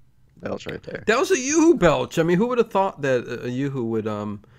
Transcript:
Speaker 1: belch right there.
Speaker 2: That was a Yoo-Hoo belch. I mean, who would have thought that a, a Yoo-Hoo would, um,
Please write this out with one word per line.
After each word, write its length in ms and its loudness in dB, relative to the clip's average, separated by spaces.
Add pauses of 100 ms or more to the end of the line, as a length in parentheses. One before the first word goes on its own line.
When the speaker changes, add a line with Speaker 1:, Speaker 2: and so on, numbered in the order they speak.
(420)
Speaker 1:
belch 240 -8
right 180 -10
there. 240 -12
Speaker 2:
That 100 2
was 140 0
a 80 2
Yoo-Hoo 360 4
belch. 440 2
I 40 2
mean, 140 2
who 100 2
would 100 -2
have 140 0
thought 320 -2
that 220 0
a, 200 -10
a 40 -6
Yoo-Hoo 360 -4
would, 220 -4
um, 340 -6 (180)